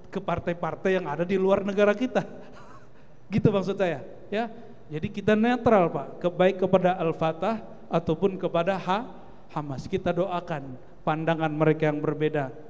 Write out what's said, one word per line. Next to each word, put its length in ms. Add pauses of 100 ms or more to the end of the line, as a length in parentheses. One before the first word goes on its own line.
(120)
ke 80
partai-partai 800
yang 80
ada 160
di 160
luar 240
negara 320
kita. 240 (560)
<laughs> 560
Gitu 160
maksud 320
saya, 240 (240)
ya. 240 (400)
Jadi 160
kita 240
netral, 560
Pak, 320
ke-, 160
baik 320
kepada 320
Al-Fatah 640 (240)
ataupun 480
kepada 400
Ha-, 320 (480)
Hamas. 320
Kita 240
doakan 640 (280)
pandangan 480
mereka 380
yang 100
berbeda, 480 (220)